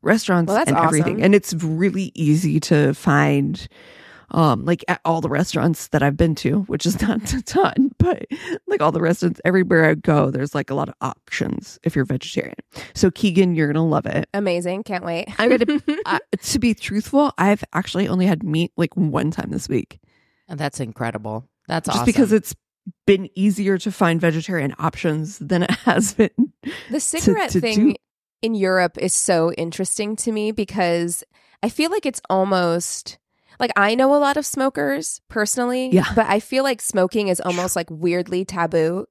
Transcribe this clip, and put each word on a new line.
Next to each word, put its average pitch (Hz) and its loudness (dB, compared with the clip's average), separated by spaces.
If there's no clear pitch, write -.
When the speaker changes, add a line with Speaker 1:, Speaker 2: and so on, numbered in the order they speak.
Speaker 1:
restaurants 185 2
Speaker 2:
Well, 202 2
that's 320 2
Speaker 1:
and - 2
everything. 160 2
Speaker 2:
awesome. 123 2
Speaker 1:
And 196 8
it's 196 2
really 170 0
easy 156 2
to 147 4
find, 143 2
um, 131 2
like, 170 -2
at 180 -2
all 165 0
the 175 -2
restaurants 160 -2
that 139 0
I've 143 2
been 160 2
to, 170 0
which - -4
is 190 -2
<laughs> - -
not 214 -2
a 262 -4
ton, - 2
but, - 2
like, 403 0
all 151 2
the 160 0
restaurants, 170 0
everywhere 180 4
I 160 4
go, 147 2
there's, 131 -4
like, 143 -4
a 135 -4
lot 143 -2
of - -16
options - -8
if 165 -2
you're 135 4
vegetarian. - -4
So, 185 4
Keegan, 180 2
you're 147 2
gonna 160 2
love 151 0
it. - -4
Speaker 2:
Amazing. 185 -2
Can't 185 -8
wait. 170 -6
Speaker 1:
I'm 226 4
gonna, 254 0
Speaker 2:
<laughs> 392 -8
Speaker 1:
uh, 196 -2
to - -4
be 226 2
truthful, 269 0
I've 202 2
actually 185 -2
only 185 2
had 220 0
meat, 160 0
like, 165 -2
one 156 0
time - -6
this - -6
week. - -4
Speaker 3:
And 160 -12
that's 143 -6
incredible. 110 -8
That's 165 -4
Speaker 1:
Just - -2
Speaker 3:
awesome. 120 0
Speaker 1:
because 214 4
it's - 0
been 196 4
easier 196 2
to 202 -6
find 170 2
vegetarian 160 0
options 156 -4
than 175 0
it - -2
<laughs> - -4
has 208 0
been - 0
Speaker 2:
The 240 -6
Speaker 1:
to, 302 -4
Speaker 2:
cigarette 330 0
Speaker 1:
to 185 0
Speaker 2:
thing 226 2
Speaker 1:
do. - 0
Speaker 2:
in 226 -2
Europe 185 0
is 180 -2
so 170 2
interesting 196 -6
to 226 -4
me 214 -2
because 175 -2
I 226 -2
feel 320 0
like 403 -2
it's 269 -4
almost, 185 0
like, 156 0
I 202 4
know 262 4
a 294 6
lot 285 2
of 302 -2
smokers 262 -4
personally, 247 -2
Speaker 1:
Yeah. 185 4
Speaker 2:
but 226 4
I 208 0
feel 262 -2
like 262 -2
smoking 196 0
is 175 0
almost, 180 -4
like, 170 -4
weirdly 175 -2
taboo 170 -2